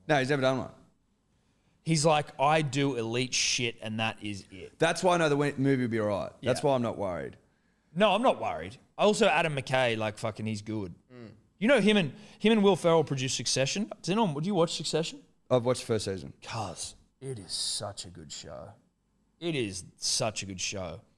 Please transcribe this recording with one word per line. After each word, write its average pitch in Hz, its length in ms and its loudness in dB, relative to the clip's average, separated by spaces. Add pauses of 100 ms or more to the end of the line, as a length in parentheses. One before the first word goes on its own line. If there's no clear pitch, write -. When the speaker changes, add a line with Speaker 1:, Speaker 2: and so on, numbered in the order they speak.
Speaker 1:
No, 147 120 2
he's 131 100 0
never 139 120 0
done 131 180 2
one. - 100 -8 (1120)
Speaker 2:
He's 160 240 0
like, 151 220 4 (120)
"I 151 220 4
do 139 340 0
elite 120 380 -2
shit, - 480 0
and 110 180 -6
that 110 220 -2
is 104 300 -8
it." 92 280 -16
Speaker 1:
That's 160 240 2
why 175 120 4
I - 20 4
know 165 120 4
the 143 60 4
w-, 143 220 2
movie 135 260 2
will 120 60 -2
be 113 100 0
all 104 80 2
right. 95 240 -2 (120)
That's 127 180 0
Speaker 2:
Yeah. 151 80 2
Speaker 1:
why 135 60 4
I'm 123 60 0
not 104 160 -2
worried. 82 400 -6 (580)
Speaker 2:
No, 196 180 4
I'm 202 80 0
not - 180 2
worried. 87 380 -6 (200)
Also, 202 300 4
Adam 160 280 2
McKay, 127 420 2
like, 107 200 -4
fucking, 110 280 -6
he's 110 160 -4
good. 107 320 -8 (200)
Speaker 3:
Mm. 120 160 -18 (300)
Speaker 2:
You 196 80 0
know, 262 140 6
him 208 160 4
and, 165 160 0 (260)
him 214 140 4
and 214 100 6
Will 196 120 8
Ferrell 165 280 4
produced 131 320 -2
Succession. 135 560 -2 (100)
Does - 80 -4
anyone, 196 240 2
would 151 120 -4
you 208 100 -2
watch 165 200 2
Succession? 160 440 -4 (300)
Speaker 1:
I've 127 160 4
watched 123 160 0
the - 60 -10
first 110 180 0
season. 92 360 -8
Speaker 2:
Cuz, 101 540 -10 (260)
it 131 180 -10
is 87 120 -16
such - 540 -6
a 92 40 -16
good 82 220 -18
show. 80 380 -14 (720)
It 170 160 -4
is 95 300 -4 (120)
such - 460 -2
a - 20 -12
good 95 160 -10
show. 90 400 -8 (160)